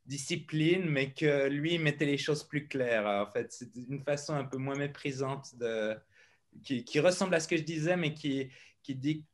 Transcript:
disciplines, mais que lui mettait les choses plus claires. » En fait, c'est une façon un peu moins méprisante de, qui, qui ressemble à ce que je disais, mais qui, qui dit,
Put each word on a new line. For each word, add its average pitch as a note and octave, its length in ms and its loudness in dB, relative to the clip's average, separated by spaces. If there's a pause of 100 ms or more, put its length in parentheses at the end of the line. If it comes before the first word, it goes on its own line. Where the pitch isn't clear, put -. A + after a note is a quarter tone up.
disciplines, D#3 800 0
mais C3+ 280 2
que C#3+ 340 4
lui D3 300 2
mettait D3+ 280 2
les C#3+ 120 2
choses D3+ 260 0
plus D3 240 -4
claires. » A#2+ 380 2 (220)
En - 20 -18
fait, A#2 220 -4
c'est B2 240 -14
une C3 280 -8
façon D3 300 -2
un C#3 120 -2
peu C3 120 -6
moins C3+ 180 -2
méprisante C#3 840 -4
de, A2 380 -2 (680)
qui, B2 220 -4
qui - 160 2
ressemble F3+ 340 4
à D#3+ 60 2
ce D#3+ 80 -8
que E3+ 80 2
je D#3 60 -2
disais, D#3+ 320 0
mais D#3 180 0
qui, C3+ 360 -2 (320)
qui C3 140 -6
dit, D3+ 280 -2 (100)